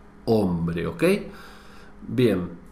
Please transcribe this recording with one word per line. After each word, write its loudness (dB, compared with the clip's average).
hombre, 2
¿ok? -2
Bien, 2